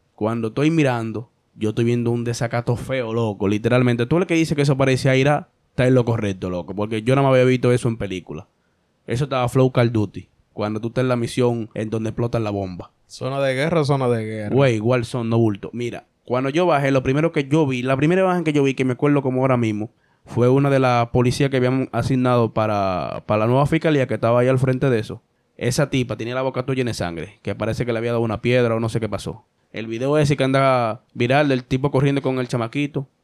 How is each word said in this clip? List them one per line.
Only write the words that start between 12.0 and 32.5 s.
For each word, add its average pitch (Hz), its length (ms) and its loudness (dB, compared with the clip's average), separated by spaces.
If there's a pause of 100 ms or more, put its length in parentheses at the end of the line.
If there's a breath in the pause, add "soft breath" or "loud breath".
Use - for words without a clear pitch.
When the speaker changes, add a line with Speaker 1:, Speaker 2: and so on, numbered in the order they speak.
Speaker 1:
explotan 117 320 -4
la 104 80 -4
bomba. 95 400 -8 (160)
Speaker 2:
¿Zona 135 340 -6
de 135 140 0
guerra 156 260 0
o 143 40 0
zona 135 220 2
de 113 160 0
guerra? 107 320 -6
Speaker 1:
Güey, 131 200 4
igual 117 300 0
son, 117 240 -6
no 117 100 2
bulto. 107 340 0
Mira, 117 320 -8 (200)
cuando 131 240 -2
yo 170 160 0
bajé, 143 260 2
lo 131 120 2
primero 151 280 0
que 143 160 -2
yo 151 200 4
vi, 127 140 -2
la 131 160 0
primera 170 240 2
imagen 180 220 2
que 151 100 0
yo 143 100 4
vi, 135 120 2
que 131 100 -2
me 127 80 0
acuerdo 143 300 2
como 127 180 0
ahora 131 160 2
mismo, 107 320 -2 (360)
fue 120 240 2
una 139 200 4
de 135 100 4
las 123 300 2
policías 123 400 2
que 131 80 0
habían 127 340 0
asignado 123 600 0
para, 98 720 -2
para 107 140 0
la 110 80 0
nueva 135 180 2
fiscalía 147 420 0
que 123 60 -4
estaba 117 260 2
ahí 123 80 2
al 131 120 2
frente 131 300 0
de 117 100 0
eso. 101 220 -10 (360)
Esa 123 340 -2
tipa 123 260 -2
tenía 117 160 -8
la 131 80 -4
boca 131 220 -4
toda 131 120 -2
llena 127 160 -2
de - 40 -6
sangre, 85 480 -8
que 98 120 -6
parece 113 300 -4
que 120 80 -4
le 113 60 -2
había 117 120 -2
dado 117 120 0
una 107 180 -2
piedra 120 340 2
o 113 40 -2
no 113 100 -2
sé 110 100 -4
qué 107 100 -4
pasó. - 360 -10 (260)
El 110 140 -10
video 127 320 -2
ese 147 200 2
que 135 60 0
anda 131 580 2 (120)
viral 131 360 2
del 127 160 0
tipo 135 260 -2
corriendo 139 320 2
con 131 160 -2
el 123 80 -4
chamaquito, 135 600 -4 (160)